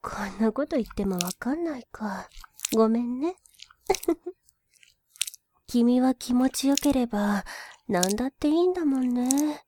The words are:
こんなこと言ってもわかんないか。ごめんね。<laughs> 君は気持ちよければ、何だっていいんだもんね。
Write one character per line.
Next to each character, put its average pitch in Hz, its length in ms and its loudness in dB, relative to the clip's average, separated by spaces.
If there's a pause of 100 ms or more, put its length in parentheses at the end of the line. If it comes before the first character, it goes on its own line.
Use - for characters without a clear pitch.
こ - 80 -8 (280)
ん - 0 -
な 220 120 4
こ - 160 -2
と 330 80 -4
言 233 100 2
っ - 100 -18
て 202 100 -2
も 190 120 0
わ 180 220 0
か 269 160 -2
ん 339 80 -4
な 302 160 -4
い - 120 -18
か。 196 380 -8 (440)
ご 220 140 6
め 226 140 2
ん 247 180 -4
ね。 339 160 -2 (520)
<laughs> - 1800 -6
君 240 360 2
は 254 120 4
気 247 220 -4
持 254 140 4
ち 269 180 -2
よ 277 80 4
け 277 180 2
れ 254 140 2
ば、 208 360 0 (440)
何 190 280 2
だ 247 120 -2
っ 277 40 -4
て - 160 -2
い 294 40 4
い 339 160 4
ん 359 60 2
だ 359 120 -2
も 269 140 2
ん 247 140 0
ね。 277 540 0